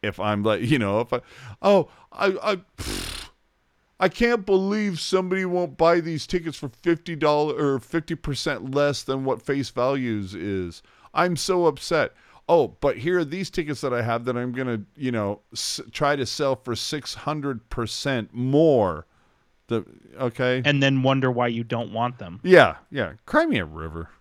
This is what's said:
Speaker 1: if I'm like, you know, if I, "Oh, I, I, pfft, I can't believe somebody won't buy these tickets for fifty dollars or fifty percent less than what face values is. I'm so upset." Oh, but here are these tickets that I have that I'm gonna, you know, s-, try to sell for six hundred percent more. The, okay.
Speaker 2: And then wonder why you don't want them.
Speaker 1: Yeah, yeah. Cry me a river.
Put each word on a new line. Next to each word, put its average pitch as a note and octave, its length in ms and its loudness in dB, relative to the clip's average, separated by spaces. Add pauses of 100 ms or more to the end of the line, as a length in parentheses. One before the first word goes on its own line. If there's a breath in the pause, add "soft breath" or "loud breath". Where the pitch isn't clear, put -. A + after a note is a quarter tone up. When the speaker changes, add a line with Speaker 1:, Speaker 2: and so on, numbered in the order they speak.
Speaker 1:
if G#2 180 -6
I'm G#2 240 0
like, G#2 200 2
you B2+ 160 2
know, G#2 200 0
if A#2 140 -2
I, A#2+ 80 -2 (400 loud breath)
"Oh, G3 280 4 (220 soft breath)
I, - 140 -2 (160)
I, G#3 140 -2 (220)
pfft, - 520 -10 (720)
I F#3+ 100 2
can't A#3 360 0
believe G3 540 0
somebody F#3 460 0
won't F3 320 -2
buy E3+ 240 4
these D#3+ 260 -6
tickets E3 300 -4
for C#3+ 120 -10 (120)
fifty E3+ 340 0
dollars D3+ 460 2
or C#3 180 2
fifty E3 360 -6
percent C3+ 580 -6
less C#3+ 300 2
than C3+ 220 -2
what C3 180 -2
face C#3 260 -2
values A#2+ 640 -2
is. F#2 480 -6 (320 soft breath)
I'm F3 240 2
so F3+ 300 2
upset." D3 460 0 (360 soft breath)
Oh, D#3 200 4 (120)
but C#3 160 0
here F3 220 0
are E3 60 0
these E3+ 240 -6
tickets D3+ 320 -6
that C3 120 -2
I A#2+ 80 -2
have A#2 240 -2
that B2 100 -2
I'm B2 180 -4
gonna, A#2+ 280 -4 (140)
you C3 160 -4
know, G#2 300 -2 (120)
s-, - 280 -6 (100)
try D3 240 0
to C3+ 100 -2
sell C3+ 300 -2
for A#2+ 200 -6
six - 380 -6
hundred C#3+ 560 -6
percent A#2+ 640 -4
more. B2+ 720 4 (600)
The, A2+ 180 -2 (320)
okay. B2+ 480 0
Speaker 2:
And C#3+ 160 4
then C3+ 220 4
wonder C3+ 280 2
why A#2+ 160 0
you A#2 160 -4
don't A2+ 300 -6
want A#2+ 240 -2
them. F2 260 -14
Speaker 1:
Yeah, D#3 340 8 (120)
yeah. G#2+ 240 -4 (120)
Cry D#4+ 200 2
me C#4 140 0
a F2 60 -2
river. D#2+ 440 -10 (120)